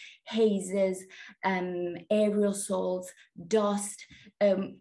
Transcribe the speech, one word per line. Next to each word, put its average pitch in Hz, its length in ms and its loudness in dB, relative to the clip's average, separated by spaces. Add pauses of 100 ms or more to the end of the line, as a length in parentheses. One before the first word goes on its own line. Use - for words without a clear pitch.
(280)
hazes, 196 800 0 (400)
um, 180 500 -2 (160)
aerosols, 196 920 0 (420)
dust, 208 580 0 (360)
um, 190 400 2